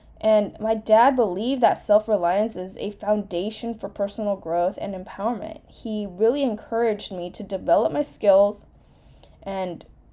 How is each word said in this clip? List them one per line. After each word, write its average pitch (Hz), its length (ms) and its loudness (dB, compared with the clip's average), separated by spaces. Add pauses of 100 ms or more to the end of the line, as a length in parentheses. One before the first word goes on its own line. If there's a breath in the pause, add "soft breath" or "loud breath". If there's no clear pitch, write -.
(220 soft breath)
And 214 380 2
my 220 160 0
dad 226 400 6
believed 233 460 0
that 208 180 4
self-reliance 208 760 2
is 185 220 -10
a 208 140 -6
foundation 208 840 -4
for 214 160 -10
personal 202 460 -4
growth 175 440 -2
and 196 140 -6
empowerment. 190 760 -8
He 214 380 -8
really 226 380 0
encouraged 226 680 -2
me 180 200 -8
to 202 120 -12
develop 190 480 0
my 294 120 -2
skills 202 600 0 (760 soft breath)
and 190 420 -8 (300)